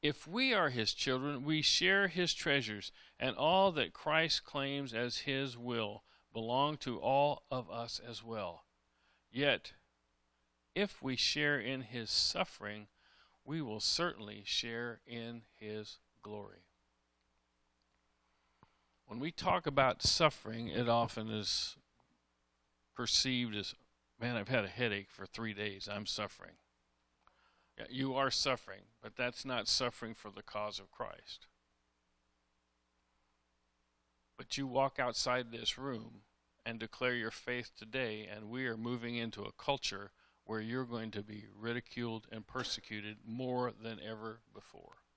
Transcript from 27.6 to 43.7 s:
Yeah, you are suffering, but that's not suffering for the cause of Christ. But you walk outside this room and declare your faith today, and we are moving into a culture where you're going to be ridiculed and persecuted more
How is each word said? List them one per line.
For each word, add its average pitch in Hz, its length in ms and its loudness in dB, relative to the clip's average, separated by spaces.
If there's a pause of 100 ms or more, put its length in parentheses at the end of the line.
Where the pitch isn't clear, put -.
Yeah, - 100 -10
you 131 260 -2
are 135 160 4
suffering, 110 520 0 (180)
but - 160 -14
that's 123 280 -2
not 127 220 -2
suffering 117 460 0
for - 180 -12
the 98 120 -14
cause 104 360 -6
of 98 120 -16
Christ. - 560 -12 (3000)
But - 220 -6
you 139 80 -2
walk 135 320 2
outside 123 540 2
this 117 260 -2
room 117 460 -8 (420)
and 117 120 -6
declare 123 360 0
your 113 160 0
faith 123 460 -6
today, 110 500 -4
and 104 240 -10
we 131 160 -2
are 117 100 -2
moving 117 380 -2
into 113 300 -4
a - 80 -6
culture 101 600 -4 (320)
where 110 160 -2
you're 120 240 -2
going 113 280 -4
to 107 100 -4
be 104 320 -10
ridiculed 117 760 -4
and 110 160 -8
persecuted 107 800 -6
more 123 480 0